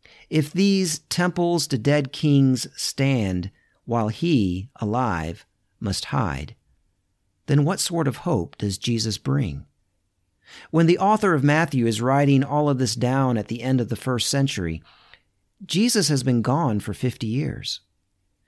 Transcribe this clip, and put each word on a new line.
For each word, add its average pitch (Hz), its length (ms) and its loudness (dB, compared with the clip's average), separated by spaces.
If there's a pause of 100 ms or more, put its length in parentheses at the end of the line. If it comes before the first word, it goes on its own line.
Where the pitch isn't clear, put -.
(300)
if 151 220 0
these 190 480 2
temples 175 680 0
to 135 100 -2
dead 139 340 0
kings 135 640 4
stand 101 760 -2 (340)
while 117 240 -2
he, 107 640 0
alive, 101 720 -4 (340)
must - 260 -4
hide, 80 500 -4 (920)
then 143 160 4
what 175 160 -2
sort 165 280 -2
of 120 100 -2
hope 123 400 -4
does 101 200 -4
Jesus 113 400 -4
bring? 107 480 -4 (1040)
When 160 160 4
the 175 100 4
author 202 360 2
of 135 100 2
Matthew 147 420 2
is 113 160 -2
writing 139 420 4
all 147 260 0
of 131 100 0
this 120 160 -2
down 127 420 0
at 104 120 -4
the 117 120 -8
end 131 180 2
of 110 100 -2
the 113 60 -4
first 123 340 -2
century, 98 520 -2 (840)
Jesus 196 460 0
has 135 140 0
been 123 180 2
gone 123 380 0
for 104 140 -6
fifty 120 340 -6
years, - 540 -6 (680)